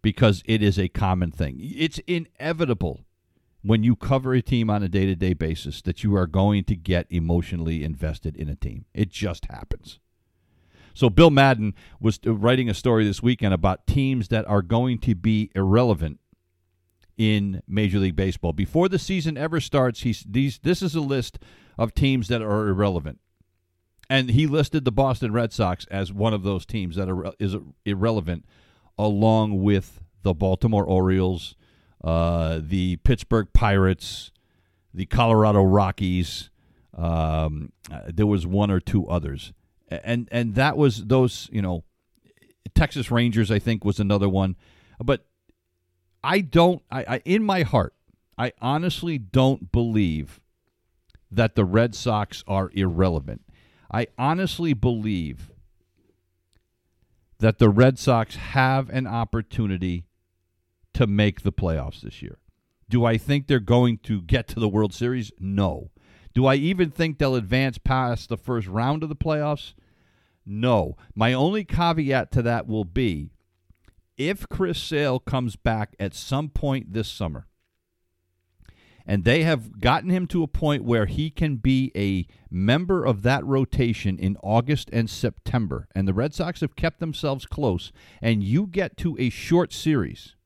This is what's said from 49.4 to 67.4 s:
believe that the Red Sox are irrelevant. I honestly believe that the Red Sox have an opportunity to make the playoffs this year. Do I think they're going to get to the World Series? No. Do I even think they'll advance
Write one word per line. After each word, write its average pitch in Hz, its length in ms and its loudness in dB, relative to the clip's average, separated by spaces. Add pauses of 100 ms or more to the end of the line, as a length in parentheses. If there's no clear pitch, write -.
believe 104 680 0 (880)
that 113 240 0
the 104 100 4
Red 110 300 2
Sox 107 520 -4
are 95 260 -2
irrelevant. 87 720 0 (500)
I 117 160 -4 (100)
honestly 165 540 -2
believe 107 800 -2 (1900)
that 110 200 4
the 117 100 8
Red 127 300 6
Sox 117 360 0
have 131 560 0
an 131 160 -4
opportunity 101 1000 -4 (880)
to 120 120 4
make 101 360 0
the 98 100 -2
playoffs 78 480 -4
this - 200 -16
year. - 180 -16 (500)
Do 120 160 2
I 113 120 2
think 139 300 -2
they're 131 140 2
going 120 380 4
to 101 240 -4
get 113 260 0
to - 120 -8
the 107 80 2
World 104 240 0
Series? 120 460 -4
No. 95 520 -2 (440)
Do 127 120 4
I 135 100 6
even 170 340 0
think 160 280 -4
they'll 135 180 0
advance 127 420 -2